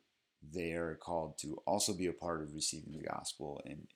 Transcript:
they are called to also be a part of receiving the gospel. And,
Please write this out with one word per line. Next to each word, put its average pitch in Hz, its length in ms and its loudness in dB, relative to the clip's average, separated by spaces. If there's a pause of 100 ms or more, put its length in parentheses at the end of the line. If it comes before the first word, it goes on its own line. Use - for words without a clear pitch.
(420)
they 82 300 0
are 85 240 2
called 80 440 0
to - 260 -4
also 101 280 6
be 90 140 2
a 82 60 2
part 85 280 0
of 76 120 -4
receiving 76 400 -2
the - 120 -4
gospel. - 600 -2
And, - 300 -8